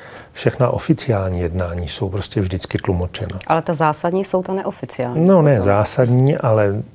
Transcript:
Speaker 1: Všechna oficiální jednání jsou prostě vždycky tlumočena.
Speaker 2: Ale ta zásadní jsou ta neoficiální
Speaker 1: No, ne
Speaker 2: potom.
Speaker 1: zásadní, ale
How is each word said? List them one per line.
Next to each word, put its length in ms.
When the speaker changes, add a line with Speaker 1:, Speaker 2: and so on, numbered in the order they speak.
Speaker 1:
Všechna 380
oficiální 680
jednání 480
jsou 200
prostě 320
vždycky 380
tlumočena. 680
Speaker 2:
Ale 160
ta 120
zásadní 500
jsou 180
ta 100
neoficiální 720
Speaker 1:
No, 160
ne 140
Speaker 2:
potom. 80
Speaker 1:
zásadní, 720
ale 460